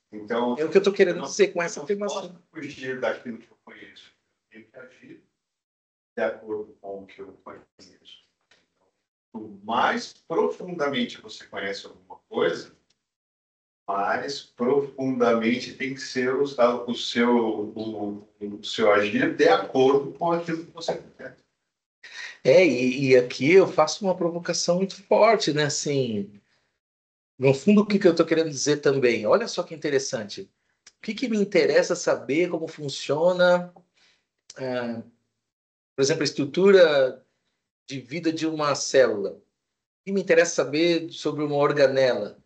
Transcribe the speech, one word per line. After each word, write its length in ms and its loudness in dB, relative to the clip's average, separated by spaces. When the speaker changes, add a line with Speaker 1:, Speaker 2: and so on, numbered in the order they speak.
Speaker 1:
Então, 420 -4
Speaker 2:
É 60 -4
o 60 -4
que 80 0
eu 60 -2
tô 100 0
querendo 240 2
Speaker 1:
eu 40 -10
não, 60 -8
Speaker 2:
dizer 220 0
com 120 -6
essa 180 -8
Speaker 1:
eu 20 -12
não 40 -14
Speaker 2:
afirmação. 360 -6
Speaker 1:
posso 220 -18
fugir 460 -12
daquilo 380 -6
que 140 -20
eu 140 -20
conheço. 460 -20
Eu 100 -20
tenho 100 -20
que 60 -20
agir 460 -20
de 60 -2
acordo 560 -8
com 240 -12
o 20 -20
que 160 -20
eu 120 -18
conheço. 840 -20
Quanto 320 -16
mais 480 -2
profundamente 960 -4
você 260 -20
conhece 380 -10
alguma 340 -20
coisa, 440 -2
mas 540 -4
profundamente 1300 0
tem 180 -6
que 80 -12
ser 320 -2
o, 100 0
o 60 -6
seu, 420 0
o, 520 -8
o 220 -10
seu 280 2
agir 440 2
de 120 4
acordo 680 2
com 180 -2
aquilo 340 -4
que 60 -20
você 300 -8
quer. 200 -18
Speaker 2:
É, 220 8
e, 460 2
e 40 10
aqui 380 4
eu 140 8
faço 380 0
uma 120 0
provocação 600 -2
muito 260 -4
forte, 500 4
né? 120 0
Assim, 640 -4
no 160 4
fundo, 280 4
o 40 0
que 140 2
que 80 4
eu 80 6
tô 100 2
querendo 240 0
dizer 280 -2
também? 500 0
Olha 200 2
só 140 -6
que 140 -12
interessante. 720 -6
O 80 -20
que 80 -8
que 160 -6
me 80 -2
interessa 580 2
saber 540 -2
como 180 -6
funciona, 1040 0
é, 380 -6
por 60 -2
exemplo, 220 2
a 20 0
estrutura 960 4
de 120 -12
vida 340 -4
de 140 -4
uma 260 -2
célula? 600 2
O 80 -20
que 40 -6
me 100 0
interessa 340 2
saber 560 0
sobre 320 -6
uma 140 -2
organela 880 2